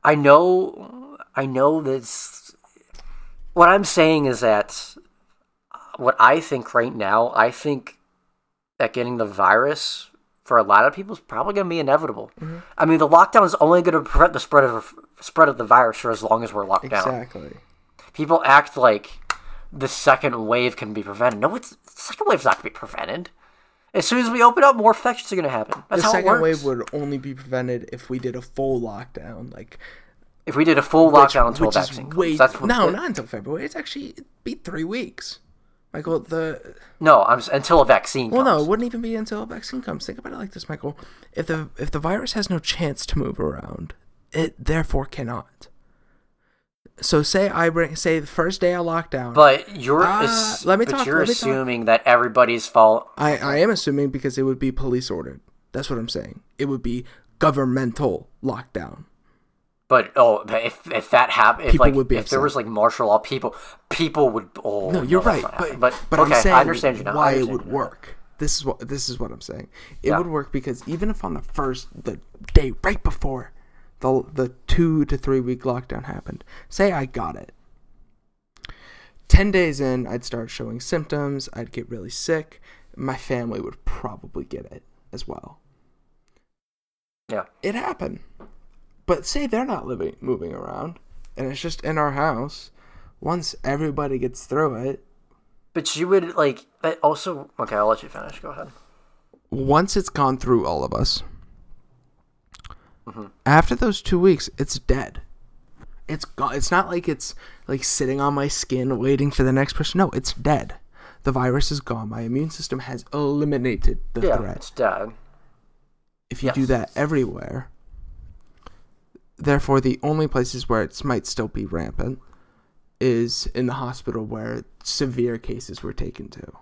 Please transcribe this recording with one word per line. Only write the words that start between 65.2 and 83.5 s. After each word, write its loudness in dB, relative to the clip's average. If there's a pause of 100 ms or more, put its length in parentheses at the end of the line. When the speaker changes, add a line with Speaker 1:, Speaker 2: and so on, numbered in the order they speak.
Speaker 1:
no, -2
that's -2
Speaker 2:
right, -6
Speaker 1:
not -
Speaker 2:
but, -6
Speaker 1:
happening. -6
But, 0
Speaker 2:
but 2
Speaker 1:
okay, 6
Speaker 2:
I'm 6
saying 6
Speaker 1:
I 10
understand 0
you -10
now. -4
I -2
Speaker 2:
why 4
it 2
Speaker 1:
understand -2
Speaker 2:
would -8
Speaker 1:
you -12
now. -6
Speaker 2:
work. -8 (200)
This -2
is -6
what, -6
this -8
is -10
what -6
I'm -16
saying. -14 (360)
It 0
Speaker 1:
Yeah. 2
Speaker 2:
would -4
work -6
because -8
even -4
if -6
on -6
the -8
first, -6 (160)
the -10 (340)
day 6 (100)
right -2
before -4 (500)
the, 0
the -2 (180)
two 4
to -2
three 0
week -6
lockdown -6
happened, -14 (260)
say 0
I -2
got -8
it. -18 (1800)
Ten 8
days 2
in, -2
I'd -8
start -10
showing -10
symptoms. -6
I'd -12
get -12
really -12
sick. -6 (340)
My -6
family -6